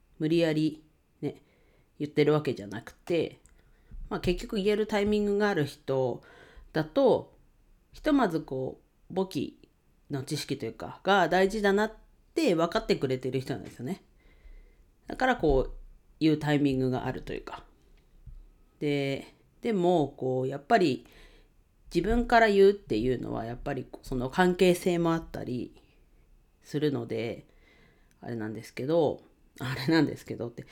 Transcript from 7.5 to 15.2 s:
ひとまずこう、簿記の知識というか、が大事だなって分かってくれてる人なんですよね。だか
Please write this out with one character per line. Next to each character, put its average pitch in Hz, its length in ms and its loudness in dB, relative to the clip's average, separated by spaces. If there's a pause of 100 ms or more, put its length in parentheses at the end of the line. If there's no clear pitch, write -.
ひ - 100 -20
と 302 100 2
ま 262 160 4
ず 160 120 -2
こ 131 400 -8 (300)
う、 165 40 -14
簿 185 120 0
記 - 320 -6 (520)
の 135 140 -6
知 151 120 -6
識 139 220 -6
と - 80 -8
い 113 40 -6
う - 20 -14
か、 - 320 -14
が 190 240 4
大 185 200 4
事 208 140 -4
だ 202 100 4
な 208 140 2
っ 214 60 -6 (420)
て 277 200 2
分 165 180 0
か 220 80 0
っ - 60 -12
て 196 100 2
く 143 120 -2
れ 131 100 -2
て 131 120 -6
る 131 100 -2
人 131 140 -6
な 101 60 -10
ん - 20 -16
で - 80 -14
す - 60 -20
よ 117 80 -12
ね。 165 200 -8 (1000)
だ - 100 -10
か - 100 0